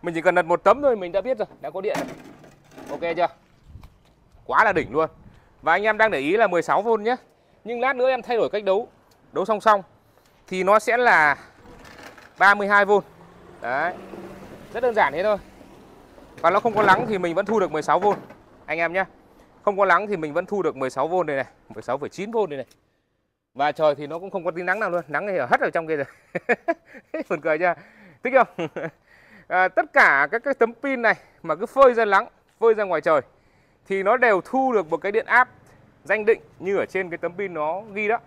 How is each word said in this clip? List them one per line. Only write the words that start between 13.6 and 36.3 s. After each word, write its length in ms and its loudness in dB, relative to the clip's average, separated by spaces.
Đấy. 340 -4
Rất 100 -6
đơn 120 0
giản 180 2
thế 100 -4
thôi. 140 0
Và 100 4
nó 100 2
không 140 -2
có 80 2
nắng 260 4
thì 100 -2
mình 160 -2
vẫn 120 -2
thu 140 0
được 120 0
mười 100 -2
sáu 160 2
V 80 0
anh 120 -6
em 140 -2
nhé. 120 -2
Không 160 -2
có 60 4
nắng 220 4
thì 100 -4
mình 160 -6
vẫn 140 -4
thu 160 -4
được 140 -2
mười 140 -4
sáu 180 -4
V 180 -2
đây 100 -4
này, 100 -4
mười 140 -16
sáu 160 -4
phẩy 100 -8
chín 220 -10
V 60 -6
đây 60 -10
này. 100 -12
Và 180 0
trời 220 2
thì 120 -10
nó 120 -10
cũng 120 -12
không 140 -8
có 60 -2
tí 120 -10
nắng 180 -2
nào 100 -4
luôn, 180 -4
nắng 180 -6
thì 100 -4
ở 140 -2
hất 100 2
ở 100 -2
trong 180 -4
kia 80 -2
rồi. 100 -4
<laughs> 160 -8
Buồn 120 -4
cười 180 -2
chưa? 160 0
Thích 120 -4
không? 400 2
<laughs> 140 -10
À, 200 2
tất 240 -4
cả 380 4
các 140 -4
cái 100 -2
tấm 180 0
pin 200 -4
này 120 2
mà 120 -4
cứ 120 -6
phơi 280 6
ra 100 0
nắng, 220 2
phơi 140 4
ra 100 -2
ngoài 160 -2
trời 200 2
thì 140 -4
nó 140 2
đều 280 4
thu 280 -2
được 180 0
một 60 -2
cái 160 -6
điện 140 -2
áp 220 2
danh 200 -2
định 160 2